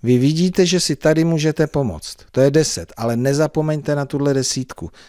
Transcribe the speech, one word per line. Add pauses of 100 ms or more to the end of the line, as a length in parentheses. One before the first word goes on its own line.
Vy
vidíte,
že
si
tady
můžete
pomoct. (140)
To
je
deset,
ale
nezapomeňte
na
tuhle
desítku. (180)